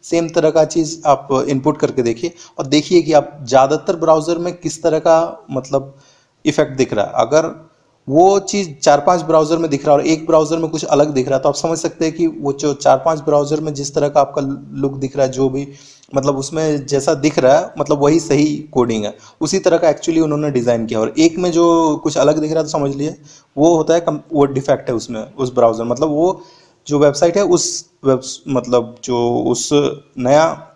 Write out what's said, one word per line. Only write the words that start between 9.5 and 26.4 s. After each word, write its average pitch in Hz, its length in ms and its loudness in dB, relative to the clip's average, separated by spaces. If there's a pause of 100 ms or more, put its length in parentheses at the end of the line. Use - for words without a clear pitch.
में 165 120 -2
दिख 143 160 -4
रहा 147 80 6
है 147 60 4
और - 60 -2
एक 160 200 0
ब्राउज़र 160 320 2
में 160 120 -4
कुछ 156 160 -6
अलग 151 280 2
दिख 131 140 0
रहा 135 80 -2
है, 131 60 -2
तो 151 60 2
आप 139 60 0
समझ 165 240 -4
सकते 165 260 -4
हैं 160 100 -2
कि 165 120 -2
वो 151 260 -4
जो 143 220 -2
चार 135 300 2
पांच 160 160 -2
ब्राउज़र 147 400 0
में 156 140 -6
जिस 139 200 -10
तरह 147 140 0
का 143 120 2
आपका 139 220 -2 (380)
लुक 139 140 -2
दिख 135 220 -8
रहा 139 100 2
है, 131 60 -4
जो 131 160 0
भी 139 180 -4 (460)
मतलब 139 260 0
उसमें 151 480 -4
जैसा 143 300 0
दिख 147 220 0
रहा 139 200 4
है, 180 200 -4
मतलब 147 240 0
वही 151 180 4
सही 147 360 0 (160)
कोडिंग 117 320 0
है, 104 120 -8 (240)
उसी 156 180 -2
तरह 170 200 2
का 165 100 2
actually 160 340 0
उन्होंने 151 280 0
डिज़ाइन 120 360 0
किया। 110 140 -4
और 113 180 -2
एक 160 200 4
में 180 140 0
जो 165 520 2
कुछ 151 140 -2
अलग 147 200 2
दिख 156 140 -2
रहा 160 80 0
है 156 40 -2
तो 151 60 -10
समझ 139 240 -2
लिए 143 220 -6 (400)
वो 160 200 4
होता 160 180 2
है 170 60 2
कम-, 151 200 -4 (120)
वो 143 140 4
डिफेक्ट 135 420 -2
है 127 60 -2
उसमें, 113 300 -8
उस 127 300 -6
ब्राउज़र, 113 300 2
मतलब 123 260 -2
वो 165 300 0 (460)